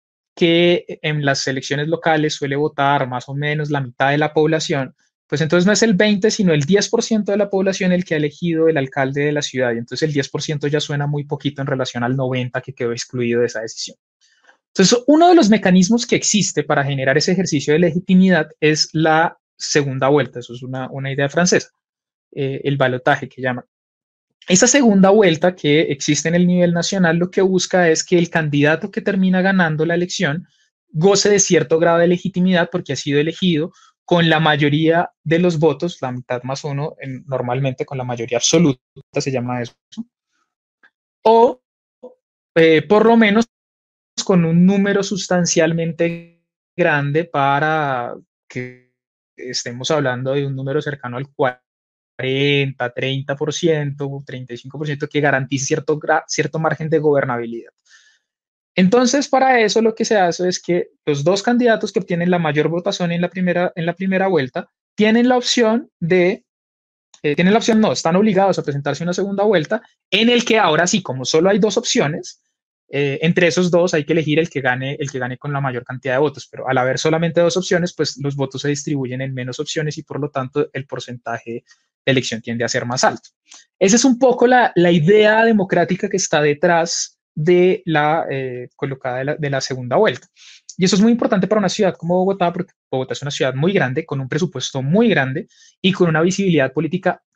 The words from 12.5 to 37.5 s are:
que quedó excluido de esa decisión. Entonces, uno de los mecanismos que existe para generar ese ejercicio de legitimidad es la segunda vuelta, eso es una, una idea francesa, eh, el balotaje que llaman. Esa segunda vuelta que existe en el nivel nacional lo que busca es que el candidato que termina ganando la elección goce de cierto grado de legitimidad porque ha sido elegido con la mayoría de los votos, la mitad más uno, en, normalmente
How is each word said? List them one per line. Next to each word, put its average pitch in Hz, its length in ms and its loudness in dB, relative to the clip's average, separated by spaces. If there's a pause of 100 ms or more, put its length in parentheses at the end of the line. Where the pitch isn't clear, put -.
que - 120 -12
quedó 120 180 -4
excluido 117 480 -4
de 120 80 2
esa 113 140 -8
decisión. - 360 -12 (680)
Entonces, 240 400 2
uno 320 220 6
de 359 60 8
los 262 140 6
mecanismos 196 560 4
que 208 100 0
existe - 480 0
para 147 200 0
generar 135 340 0
ese 151 140 0
ejercicio 165 420 0
de 156 60 4
legitimidad 180 680 4 (100)
es 151 340 0
la 160 460 0 (180)
segunda 135 520 -2
vuelta, 135 320 0
eso 117 120 -16
es 120 80 -16
una, 131 300 -10
una 135 200 -8
idea 139 180 -2
francesa, 180 420 0 (600)
eh, 135 320 -6
el 143 140 -2
balotaje 131 500 0
que - 140 -18
llaman. 127 240 -4 (800)
Esa 180 200 4
segunda 202 420 6
vuelta 180 460 4
que 151 260 2 (100)
existe 147 380 -2
en 170 60 0
el 180 100 4
nivel 175 260 2
nacional 170 460 0
lo 175 140 -2
que 202 100 0
busca 185 480 2
es 160 160 0
que 175 140 2
el 170 100 0
candidato 156 640 0
que 220 100 -8
termina 185 400 0
ganando 170 460 0
la 170 80 0
elección 175 500 -4 (440)
goce 196 400 2
de 202 100 4
cierto 160 400 2
grado 170 180 4
de 170 100 4
legitimidad 180 640 0
porque 175 220 -6
ha - 20 -6
sido 143 240 -2
elegido 165 520 0 (360)
con 170 220 4
la 156 100 4
mayoría 156 720 2 (140)
de 165 160 0
los 175 180 2
votos, 156 420 0
la 127 120 -8
mitad 123 320 -8
más 131 200 -8
uno, 143 360 -8
en, 131 260 -14
normalmente 131 640 -4